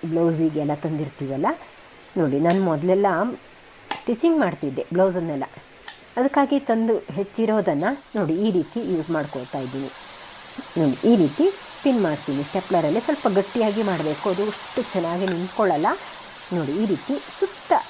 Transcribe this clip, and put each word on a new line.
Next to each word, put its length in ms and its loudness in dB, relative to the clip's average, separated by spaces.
ಬ್ಲೌಸಿಗೆ 540 2
ಎಲ್ಲ 100 0
ತಂದಿರ್ತೀವಲ್ಲ 640 -2
ನೋಡಿ, 280 2
ನಾನು 220 4
ಮೊದಲೆಲ್ಲ 380 2
ಸ್ಟಿಚಿಂಗ್ 440 2
ಮಾಡ್ತಿದ್ದೆ 420 -2
ಬ್ಲೌಸನ್ನೆಲ್ಲ, 520 2
ಅದಕ್ಕಾಗಿ 420 4
ತಂದು 240 2
ಹೆಚ್ಚಿರೋದನ್ನು 720 0
ನೋಡಿ 180 0
ಈ 100 4
ರೀತಿ 240 -2
ಯೂಸ್ 240 -2
ಮಾಡ್ಕೊಳ್ತಾ 500 -6
ಇದ್ದೀನಿ. 240 -6
ನೋಡಿ 160 4
ಈ 20 10
ರೀತಿ 240 4
ಪಿನ್ 240 4
ಮಾಡ್ತೀನಿ. 440 -2
ಸ್ಟೆಪ್ಲರಲ್ಲಿ 580 0
ಸ್ವಲ್ಪ 180 0
ಗಟ್ಟಿಯಾಗಿ 500 0
ಮಾಡಬೇಕು, 340 -2
ಅದು 200 0
ಅಷ್ಟು 280 -6
ಚೆನ್ನಾಗಿ 400 0
ನಿಂತ್ಕೊಳ್ಳಲ್ಲ. 520 0
ನೋಡಿ 160 0
ಈ 120 2
ರೀತಿ 220 -4
ಸುತ್ತ 320 -2